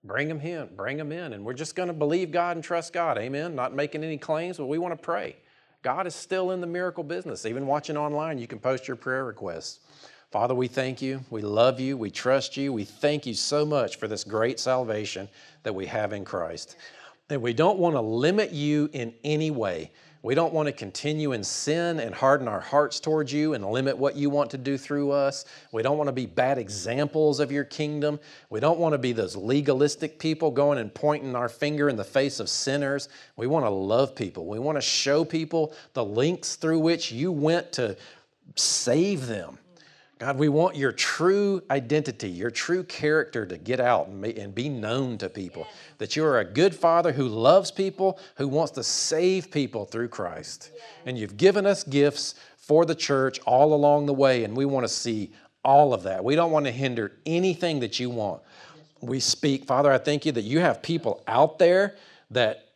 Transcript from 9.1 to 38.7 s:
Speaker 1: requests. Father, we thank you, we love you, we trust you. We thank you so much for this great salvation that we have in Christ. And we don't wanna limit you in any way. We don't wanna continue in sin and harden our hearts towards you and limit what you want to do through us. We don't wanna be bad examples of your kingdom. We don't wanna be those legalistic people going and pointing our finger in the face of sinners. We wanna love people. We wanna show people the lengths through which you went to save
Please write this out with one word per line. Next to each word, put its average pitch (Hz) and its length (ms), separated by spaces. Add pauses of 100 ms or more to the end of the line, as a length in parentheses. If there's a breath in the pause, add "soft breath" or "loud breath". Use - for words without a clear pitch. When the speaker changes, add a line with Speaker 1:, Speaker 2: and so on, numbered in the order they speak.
Speaker 1:
requests. 95 560 (520 loud breath)
Father, 120 240
we 127 120
thank 127 340
you, 135 280
we 110 120
love 113 380
you, 131 160
we 110 140
trust 131 480
you. 139 160
We 107 100
thank 147 420
you 120 80
so 147 320
much 139 320
for 110 100
this 104 160
great 113 360
salvation 107 680 (340 loud breath)
that 113 100
we 95 120
have 107 280
in 101 120
Christ. 85 520 (520 loud breath)
And 143 120
we 120 120
don't 170 240
wanna 165 240
limit 139 500
you 147 400
in 117 220 (100)
any 151 280
way. 95 400 (320 soft breath)
We 117 120
don't 165 160
wanna 151 220
continue 147 580
in 110 120
sin 165 560
and 113 140
harden 135 360
our 101 100
hearts 139 400
towards 156 320
you 151 220
and 110 120
limit 131 320
what 139 180
you 143 140
want 143 220
to 139 60
do 135 200
through 143 340
us. 139 340 (260 loud breath)
We 113 120
don't 143 140
wanna 143 140
be 127 140
bad 127 320
examples 127 840
of 143 100
your 143 140
kingdom. 151 560 (300 loud breath)
We 110 100
don't 156 200
wanna 160 180
be 123 160
those 101 240
legalistic 143 840
people 160 320
going 143 280
and 107 140
pointing 143 420
our 120 140
finger 147 380
in 131 80
the 104 80
face 175 380
of 101 80
sinners. 139 580 (300 loud breath)
We 113 100
wanna 139 220
love 104 460
people. 90 320
We 104 120
wanna 143 220
show 147 420
people 160 500 (200 loud breath)
the 123 100
lengths 127 520
through 160 240
which 165 320
you 139 200
went 156 420
to 110 220 (600 loud breath)
save 151 720